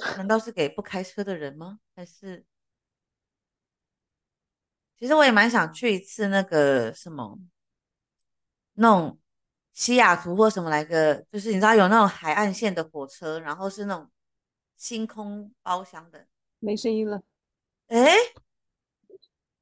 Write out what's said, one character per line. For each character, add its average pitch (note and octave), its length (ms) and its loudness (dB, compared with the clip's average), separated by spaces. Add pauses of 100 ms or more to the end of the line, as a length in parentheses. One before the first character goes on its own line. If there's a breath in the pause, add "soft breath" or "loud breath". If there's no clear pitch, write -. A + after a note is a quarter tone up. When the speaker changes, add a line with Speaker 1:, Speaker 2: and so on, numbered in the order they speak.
(180)
Speaker 1:
难 F#3+ 100 -8
道 A3 120 2
是 A3+ 120 -10
给 D#3 160 -2
不 - 140 -10
开 F#3+ 220 -10
车 G3+ 200 -10
的 F#3+ 140 -8
人 C#3+ 180 -12
吗？ F3+ 240 -18 (160)
还 F3+ 80 -18
是， F3+ 400 -20 (2500)
其 A#3 80 -12
实 C4+ 80 0
我 D#4 100 6
也 C4 80 6
蛮 G#3+ 160 4
想 F#3 240 0
去 A#3 220 -2
一 F#3 60 -2
次 G3+ 300 -6
那 G3 120 2
个 C#3 500 0
什 - 200 -18
么， A#2+ 260 -14 (1400)
那 A3 160 4
种 F3 300 2 (540)
西 B3 240 -2
雅 G3 180 6
图 F3 200 -6
或 A3 140 6
什 F#3+ 140 -4
么 E3 80 -6
来 D3+ 120 0
个， D#3 480 0
就 G#3 80 -12
是 G#3 100 -6
你 G#3 60 -2
知 F#3 60 -2
道 A3 140 6
有 G3 120 6
那 A3 120 6
种 G#3 80 6
海 E3 260 -6
岸 G3+ 180 -2
线 G3 220 -4
的 E3 100 -6
火 D#3 220 -12
车， D#3+ 340 -10
然 D#3 160 -10
后 F#3+ 140 -8
是 G3+ 160 -12
那 G3 100 -8
种 D#3 140 -14 (680)
星 A3 300 -10
空 G#3 560 -16
包 F#3 220 -6
厢 E3+ 260 -20
的。 - 160 -20 (320)
Speaker 2:
没 G#3+ 180 -6
声 A3+ 160 -4
音 A3 160 -2
了。 G#3 140 -8 (680)
Speaker 1:
诶？ B3+ 260 4 (1500)